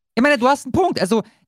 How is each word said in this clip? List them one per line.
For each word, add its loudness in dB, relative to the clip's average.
Ich 2
meine, 2
du 0
hast 0
einen -12
Punkt. 0
Also, 0